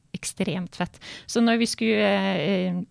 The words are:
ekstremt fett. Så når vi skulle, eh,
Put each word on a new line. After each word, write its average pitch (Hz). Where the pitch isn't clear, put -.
ekstremt -
fett. -
Så -
når 233
vi 226
skulle, 220
eh, 190